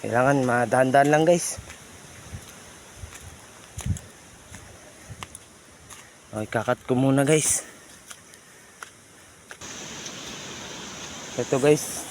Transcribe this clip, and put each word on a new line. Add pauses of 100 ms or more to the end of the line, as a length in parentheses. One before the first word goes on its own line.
Kailangan
madahan-dahan
lang,
guys. (4000)
Okay,
kakat
ko
muna,
guys. (3750)
Ito,
guys.